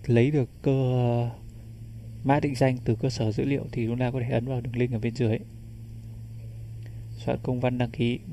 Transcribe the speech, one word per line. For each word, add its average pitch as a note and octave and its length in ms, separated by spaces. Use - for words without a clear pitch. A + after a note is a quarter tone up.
lấy A#2+ 240
được C#3 200
cơ, B2 680
mã C#3 160
định D3 140
danh B2+ 300
từ A#2 120
cơ C3+ 140
sở A2 220
dữ B2+ 120
liệu C#3 280
thì A2+ 140
chúng A#2+ 120
ta B2 120
có B2+ 100
thể A#2+ 100
ấn A#2+ 160
vào C3 140
đường A#2+ 160
link B2 160
ở A#2 60
bên A#2 160
dưới. A#2 240
Soạn - 260
công B2+ 180
văn B2 180
đăng A#2+ 120
ký, A#2+ 300